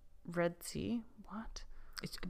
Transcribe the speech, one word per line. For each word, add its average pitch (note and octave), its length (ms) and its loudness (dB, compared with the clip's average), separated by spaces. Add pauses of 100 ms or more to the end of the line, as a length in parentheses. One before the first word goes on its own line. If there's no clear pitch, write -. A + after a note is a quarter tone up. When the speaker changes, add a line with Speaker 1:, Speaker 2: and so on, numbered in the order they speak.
(260)
Speaker 1:
red F3 360 6
sea. A3+ 420 2 (240)
What? G#3+ 360 -4 (380)
Speaker 2:
It's, - 160 -2 (120)